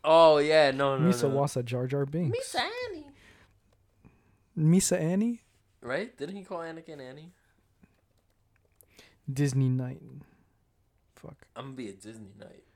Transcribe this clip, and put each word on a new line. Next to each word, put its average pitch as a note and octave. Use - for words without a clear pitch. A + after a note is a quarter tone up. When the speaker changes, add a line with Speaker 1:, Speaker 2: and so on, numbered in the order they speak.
Speaker 1:
Oh, D#3+
yeah, D3+
no, C3+
no, D#3+
Speaker 2:
"Miso C#3
Speaker 1:
no. C3+
Speaker 2:
wasa, C#3
Jar B2
Jar C#3
Binks." D#3+
Speaker 1:
"Misa G#4+
Annie." D#4
Speaker 2:
"Misa E3+
Annie?" G3+
Speaker 1:
Right? D#3
Didn't E3
he G3
call F#3
Anakin E3
Annie? D3
Speaker 2:
Disney C3+
Knight. B2+
Fuck. -
Speaker 1:
I'm B2+
gonna C3+
be A#2+
a G2
Disney G#2
Knight. -